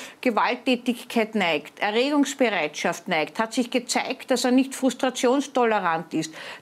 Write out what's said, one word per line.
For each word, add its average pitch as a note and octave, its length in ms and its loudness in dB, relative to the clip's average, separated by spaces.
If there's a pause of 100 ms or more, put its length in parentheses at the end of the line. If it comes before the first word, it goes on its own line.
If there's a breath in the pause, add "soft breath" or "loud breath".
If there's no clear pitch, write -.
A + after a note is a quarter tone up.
(220 loud breath)
Gewalttätigkeit A#3 1120 0
neigt, E3 460 0
Erregungsbereitschaft G#3+ 1300 0
neigt? D#3 300 0
Hat A3+ 140 -2
sich A#3+ 180 -2
gezeigt, - 600 -4
dass B3+ 140 2
er B3 80 2
nicht C4 220 2
frustrationstolerant A#3+ 1400 0
ist, - 180 -2 (300 loud breath)